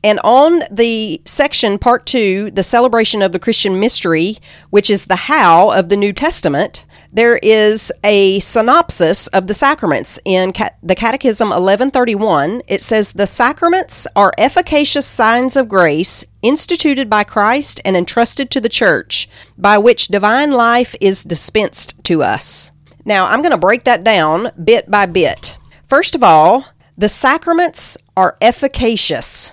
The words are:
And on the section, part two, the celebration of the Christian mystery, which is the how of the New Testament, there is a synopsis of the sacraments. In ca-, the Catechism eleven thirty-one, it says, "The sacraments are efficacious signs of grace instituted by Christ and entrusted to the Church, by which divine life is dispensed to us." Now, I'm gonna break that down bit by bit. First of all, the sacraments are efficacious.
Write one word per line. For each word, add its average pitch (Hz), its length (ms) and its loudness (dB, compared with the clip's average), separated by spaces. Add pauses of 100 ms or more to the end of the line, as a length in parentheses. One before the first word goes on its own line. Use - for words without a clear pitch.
And 208 180 2
on 294 380 4 (100)
the 220 540 -2
section, 220 540 -2
part 247 260 0
two, 202 460 -2
the 196 120 -4
celebration 226 600 0
of 185 100 0
the 180 60 -6
Christian 190 420 -2
mystery, 180 560 -2 (320)
which 202 220 0
is 202 160 0
the 185 100 0
how 190 540 4
of 180 180 0
the 202 80 0
New 202 160 -2
Testament, 185 720 -4 (280)
there 233 260 2
is 220 520 2 (140)
a 196 360 2
synopsis 226 880 0
of 185 180 -2
the 202 80 -4
sacraments. 214 720 -2
In 185 260 0
ca-, 208 300 -6
the 180 120 -2
Catechism 226 560 -2
eleven 196 400 0
thirty-one, 214 760 0
it 202 160 -4
says, 214 300 -2
"The - 140 -2
sacraments 339 880 -2
are - 220 2
efficacious 294 680 0
signs 247 500 0
of 254 120 0
grace 175 580 0 (160)
instituted 277 680 0
by 208 160 0
Christ 226 600 -2
and 190 100 0
entrusted 233 540 -2
to 262 100 0
the 220 80 -4
Church, - 640 -2 (260)
by 208 220 2
which 226 300 2
divine 220 440 0
life 240 480 0
is 196 240 0
dispensed - 680 -4 (100)
to 160 180 0
us." - 480 -4 (340)
Now, 196 220 0
I'm 233 140 0
gonna 302 160 2
break 196 280 0
that 208 200 2
down 185 480 0 (100)
bit 214 280 2
by 202 160 2
bit. 170 500 -2 (320)
First 240 260 0
of 262 80 0
all, 180 440 4 (320)
the 208 100 0
sacraments 330 880 -2 (180)
are 185 280 0
efficacious. 226 1120 -2